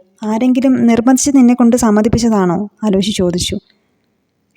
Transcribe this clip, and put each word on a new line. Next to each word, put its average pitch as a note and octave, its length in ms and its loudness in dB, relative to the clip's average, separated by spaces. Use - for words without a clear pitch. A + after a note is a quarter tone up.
ആരെങ്കിലും B3+ 520 -2
നിർബന്ധിച്ച് A#3+ 480 0
നിന്നെ B3 200 4
കൊണ്ട് A#3+ 220 2
സമ്മതിപ്പിച്ചതാണോ?" G#3+ 840 0
അലോഷ് G3+ 340 -2
ചോദിച്ചു. F3+ 400 -4